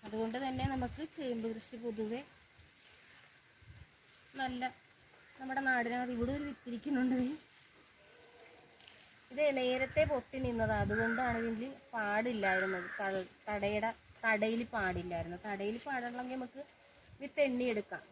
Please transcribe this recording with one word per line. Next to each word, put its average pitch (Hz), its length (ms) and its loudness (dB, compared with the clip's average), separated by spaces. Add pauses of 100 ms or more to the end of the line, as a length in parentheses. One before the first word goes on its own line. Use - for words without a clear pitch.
അതുകൊണ്ട് 226 380 -2
തന്നെ 262 280 -2
നമുക്ക് 254 300 -2 (140)
ചേമ്പ് 240 380 -2
കൃഷി 220 280 -12
പൊതുവെ 220 380 -4 (2250)
നല്ല, 254 220 -2 (800)
നമ്മുടെ 262 260 -2
നാടിനകത്ത് 247 500 2
ഇവിടെ 240 220 2
ഒരു 294 120 -2
വിത്തിരിക്കുന്നുണ്ട്. 247 680 2 (2250)
ഇത് 285 120 2 (160)
നേരത്തെ 254 520 4
പൊട്ടി 262 340 -2
നിന്നതാ, 226 380 2
അതുകൊണ്ടാണ് 226 580 2
ഇതിൽ 233 320 -4 (200)
പാടില്ലായിരുന്നത്. 196 920 2 (100)
ത-, 196 300 -2 (200)
തടയുടെ, 208 420 0 (340)
തടയിൽ 220 380 2 (120)
പാടില്ലായിരുന്നു. 175 720 -2
തടയിൽ 202 300 -2 (100)
പാടുള്ളെങ്കിൽ 254 520 -4
നമുക്ക് 254 240 -8 (580)
വിത്ത് 285 280 0
എണ്ണിയെടുക്കാം. 240 640 0